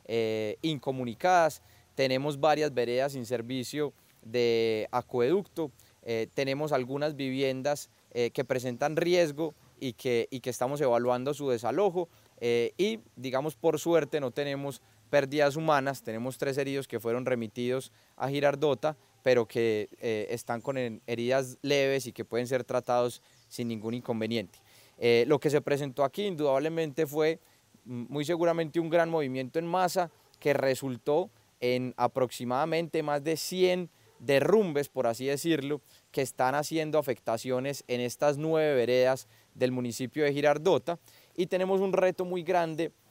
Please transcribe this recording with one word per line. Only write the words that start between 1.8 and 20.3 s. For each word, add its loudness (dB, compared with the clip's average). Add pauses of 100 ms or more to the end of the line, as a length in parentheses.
Tenemos 0
varias 2
veredas 0
sin -8
servicio -6 (280)
de 2
acueducto. 0 (320)
Eh, -2
tenemos -2
algunas -2
viviendas, -2 (220)
eh, -2
que -2
presentan -2
riesgo 2 (240)
y -6
que, 0
y -8
que -8
estamos -2
evaluando 2
su -4
desalojo. 0 (320)
Eh, 0
y, 0 (160)
digamos, -4
por 2
suerte 2
no -4
tenemos -6 (280)
pérdidas 2
humanas, 0
tenemos -6
tres -4
heridos -2
que -6
fueron -2
remitidos -4 (240)
a -4
Girardota, 0 (260)
pero 4
que, 0 (140)
eh, -4